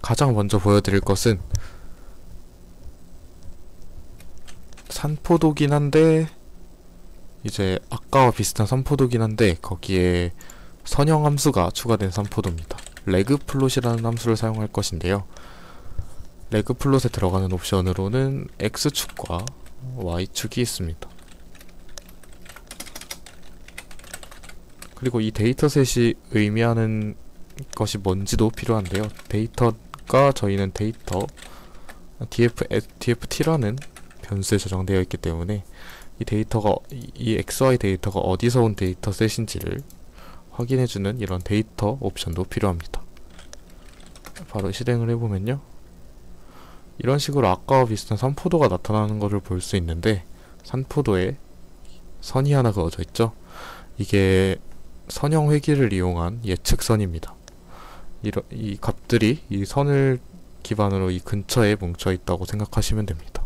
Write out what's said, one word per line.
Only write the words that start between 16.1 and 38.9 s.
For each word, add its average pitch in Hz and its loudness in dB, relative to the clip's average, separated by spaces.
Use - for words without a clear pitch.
레그플롯에 123 2
들어가는 92 2
옵션으로는 95 0
X축과 - -4
Y축이 95 -4
있습니다. - -4
그리고 120 0
이 110 0
데이터셋이 120 4
의미하는 110 2
것이 104 -2
뭔지도 98 2
필요한데요. 107 -2
데이터가 117 2
저희는 98 0
데이터, 104 -4
디에프, - 2
디에프티라는 127 0
변수에 98 -2
저장되어 92 0
있기 90 -4
때문에 87 -4
이 113 -4
데이터가, 107 2
이, - -12
이 113 -2
엑스와이 131 2
데이터가 95 0
어디서 117 2
온 107 2
데이터셋인지를 98 -2